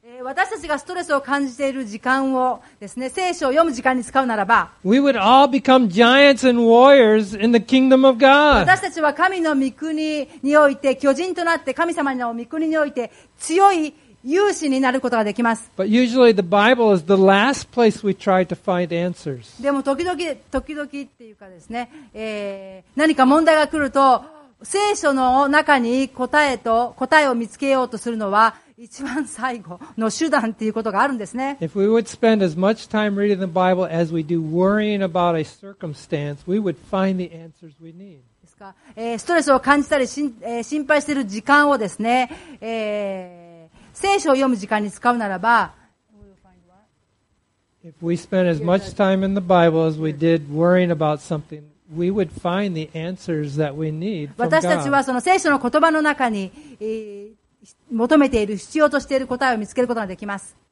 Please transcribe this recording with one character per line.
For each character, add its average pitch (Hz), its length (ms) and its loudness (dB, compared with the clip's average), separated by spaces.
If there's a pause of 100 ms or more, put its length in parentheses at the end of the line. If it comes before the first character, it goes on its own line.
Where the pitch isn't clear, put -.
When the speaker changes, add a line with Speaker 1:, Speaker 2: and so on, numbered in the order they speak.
Speaker 1:
え 240 160 -20
ー、 - 20 -12
私 302 280 -4
た 440 100 -8
ち 330 80 -12
が 294 100 -2
ス - 60 -12
ト 359 100 -12
レ 349 100 -6
ス 320 100 -2
を 269 60 2
感 277 260 -4
じ 240 100 -10
て 277 120 -4
い 269 40 -4
る 262 140 -6
時 208 120 -14
間 269 360 -2
を 254 280 -2 (180)
で 202 80 -16
す - 80 -16
ね、 254 120 -8
聖 359 240 -4
書 320 160 -2
を - 20 2
読 311 140 4
む 330 80 -2
時 233 100 -8
間 262 140 0
に 247 80 -6
使 - 160 0
う 262 60 -2
な 226 100 -2
ら 202 80 -2
ば、 196 260 2 (140)
Speaker 2:
we 226 160 4
would 277 200 2
all 262 300 6
become 262 380 4
giants 254 600 4
and 240 120 2
warriors 226 840 6
in 233 100 2
the 233 60 4
kingdom 262 480 4
of 254 120 4
God. 277 420 6
Speaker 1:
私 370 220 2
た 370 80 -6
ち 330 100 -8
は 294 140 0
神 370 260 0
の 311 160 0
御 269 140 0
国 302 580 -6 (140)
に 285 140 2
お 302 120 6
い 277 80 0
て、 269 200 -2
巨 269 180 0
人 359 200 -4
と 349 100 -6
な 330 120 0
っ - 40 -6
て、 269 120 -8
神 339 220 -2
様 277 200 -4
の 240 200 -6
御 233 100 -10
国 320 240 -6
に 311 80 -2
お 302 80 0
い 294 80 -6
て 240 180 -8 (280)
強 392 340 4
い 311 220 -4 (300)
勇 370 280 0
士 302 160 -6
に 262 120 0
な 262 100 2
る 262 100 -2
こ 247 100 -4
と 240 60 -2
が 220 60 0
で 208 100 -4
き 240 120 -4
ま 226 100 0
す。 - 220 -14
Speaker 2:
But 196 120 -4
usually 240 460 4
the 190 80 0
Bible 208 500 2
is 170 120 0
the 185 80 0
last 196 580 2
place 226 340 0
we 196 100 -2
try 185 300 0
to 180 120 -8
find 180 320 -4
answers. 170 760 -8
Speaker 1:
で 277 80 -2
も 277 140 -4
時 277 200 -4
々、 359 140 -4 (320)
時 277 240 -8
々 294 100 -10
っ - 40 -16
て 277 360 -16
い 220 80 -20
う 196 40 -20
か 196 120 -20
で 180 120 -20
す - 100 -20
ね、 240 200 -10 (220)
え 202 720 -12
ー、 - 140 -12
何 311 160 2
か 269 120 2
問 302 180 4
題 320 100 6
が 302 140 4
来 311 100 -6
る 277 140 -2
と、 262 320 4 (400)
聖 415 320 -2
書 302 160 0
の 262 360 2
中 294 300 2
に 247 300 -2
答 285 420 0
え 247 80 -6
と、 233 400 -2
答 302 240 2
え 277 60 2
を 247 80 0
見 233 100 -4
つ - 120 -20
け 277 100 -4
よ 262 160 2
う 240 40 -8
と 233 80 -12
す 233 140 -8
る 226 60 -6
の 208 160 -4
は、 214 240 2 (200)
一 240 280 -16
番 262 220 -6
最 240 340 -8
後 175 200 -18 (160)
の 220 140 -2
手 320 200 -4
段 226 200 -2
っ - 20 -12
て - 120 -10
い 214 40 -2
う 214 40 -4
こ 220 100 -6
と 214 100 -4
が 196 80 -2
あ 262 60 2
る 277 80 -4
ん 233 40 -8
で 202 80 -10
す - 80 -20
ね。 262 260 -6
Speaker 2:
If 165 180 -6
we 196 80 2
would 226 200 0
spend 220 380 0
as 160 120 -2
much 202 340 -2
time 214 240 -2
reading 202 240 -2
the 190 80 -6
Bible 185 420 0
as 165 240 -2
we 165 120 -4
do 165 160 -4
worrying 196 600 0
about 175 360 0
a 156 80 -4
circumstance, 147 1040 -10
we 185 120 -2
would 190 180 -4 (140)
find 190 280 -2
the 175 140 -8
answers 165 480 -20
we 165 100 -20
need. 175 280 -20 (240)
Speaker 1:
で - 60 -20
す - 80 -20
か？ 196 180 -20 (220)
え 233 180 -6
ー、 220 40 -8
ス - 60 -12
ト 349 120 -2
レ 311 60 4
ス 285 100 2
を 254 80 4
感 285 220 2
じ - 60 -6
た 294 100 0
り、 247 100 0
し 294 160 -8
ん-、 262 80 -6 (100)
え 233 180 -8
ー、 - 40 -8
心 302 200 -6
配 294 180 0
し - 20 -12
て 294 80 -6
い - 20 -2
る 269 100 -4
時 202 180 -10
間 285 280 4
を 277 80 0
で 214 100 -4
す - 120 -12
ね、 240 300 0 (300)
え 190 1120 -10
ー、 - 60 -20 (160)
聖 392 260 0
書 294 100 -2
を 269 40 4
読 269 140 0
む 247 60 0
時 196 140 -8
間 208 140 -2
に 202 100 -6
使 - 180 -2
う 240 80 -2
な 220 80 -4
ら 185 140 -6
ば、 220 320 0 (2000)
Speaker 2:
If 165 160 -20
we 170 160 -2
spend 180 320 -2
as 156 140 -2
much 185 340 -2
time 190 280 2
in 190 100 -2
the 196 60 -2
Bible 170 480 4
as 156 120 -6
we 156 120 -4
did 151 400 0
worrying 175 400 2
about 151 260 -2
something, 151 440 -10 (320)
we 175 160 -2
would 196 200 -2
find 185 440 -4
the 156 180 -8
answers 160 640 -8
that 147 180 -4
we 156 160 -6
need 156 460 -8
from 233 80 -2
Speaker 1:
私 302 180 0
た 180 200 0
ち 285 80 -4
は 277 140 0
そ 269 80 -6
の 247 80 -4
聖 370 180 0
書 320 120 -2
の 277 80 0
言 240 120 -4 (100)
葉 320 100 2
の 311 120 -2
中 285 260 -2
に、 196 220 -6
Speaker 2:
God. 285 300 -20
Speaker 1:
え 214 40 -12
ー、 214 440 -12 (600)
求 240 280 2
め 277 120 4
て 220 120 0
い 208 40 -2
る、 208 100 -6
必 - 220 -8
要 294 120 4
と 285 100 -2
し 285 60 -16
て 277 100 -4
い 269 40 0
る 262 60 -8
答 254 240 -2
え 240 40 0
を 220 40 -4
見 208 80 -8
つ - 80 -20
け 247 80 -2
る 240 60 -2
こ 240 60 -4
と 226 60 -4
が 208 60 -6
で 185 100 -12
き 208 100 -14
ま 202 120 -8
す。 - 180 -20 (160)